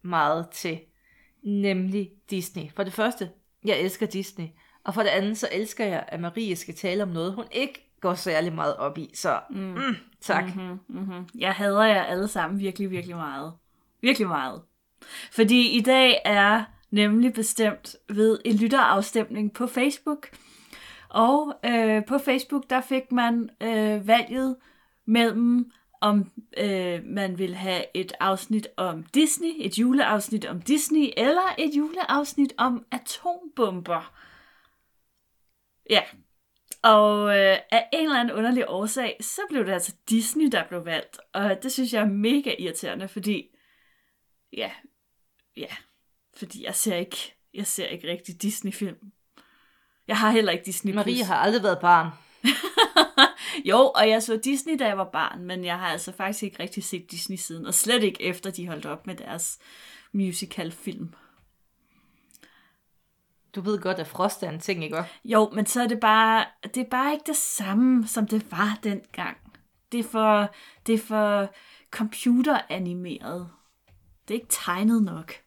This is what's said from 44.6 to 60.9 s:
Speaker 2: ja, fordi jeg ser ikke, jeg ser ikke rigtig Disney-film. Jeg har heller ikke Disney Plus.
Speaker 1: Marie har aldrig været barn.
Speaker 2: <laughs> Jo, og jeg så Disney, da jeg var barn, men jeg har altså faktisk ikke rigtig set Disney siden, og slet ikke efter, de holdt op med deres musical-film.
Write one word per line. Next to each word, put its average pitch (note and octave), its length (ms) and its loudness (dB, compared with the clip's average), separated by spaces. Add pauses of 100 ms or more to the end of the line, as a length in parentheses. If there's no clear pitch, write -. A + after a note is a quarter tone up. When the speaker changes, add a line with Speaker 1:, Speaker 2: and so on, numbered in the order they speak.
Speaker 2:
ja, A2+ 100 -12 (680)
fordi - 280 -16
jeg G3 100 -8
ser G3 220 -2
ikke, - 380 -8 (200)
jeg G3 120 -8
ser - 200 -6
ikke E3+ 240 -10
rigtig F3 320 -10
Disney-film. G3+ 680 -6 (960)
Jeg G#3+ 100 -2
har G#3+ 120 4
heller G#3+ 220 4
ikke - 120 -4
Disney F#3+ 280 -6
Plus. G#3 140 0
Speaker 1:
Marie A#3+ 180 -2
har F#3 120 0
aldrig G#3 260 2
været F3+ 180 2
barn. E3+ 280 6 (360)
Speaker 2:
<laughs> B3+ 60 6 (1120)
Jo, B3+ 300 6
og G#3+ 140 6
jeg A3 140 4
så A3 140 -2
Disney, C4+ 420 -2
da B3+ 80 0
jeg G3+ 120 -2
var F#3+ 120 -4
barn, D#3+ 340 -4
men F3+ 200 -8
jeg F3 140 -4
har F#3 80 -6
altså E3+ 260 -6
faktisk G3+ 300 -6
ikke G3 200 -8
rigtig G3 220 -8
set - 260 -10
Disney F3+ 260 -10
siden, E3 300 -10
og - 80 -4
slet A#3 280 2
ikke G3 200 0
efter, F3+ 280 -4
de F3+ 180 -10
holdt D#3 180 -10
op D3+ 200 -10
med F#3 80 -10
deres - 440 -10 (540)
musical-film. F3 1000 -6 (2500)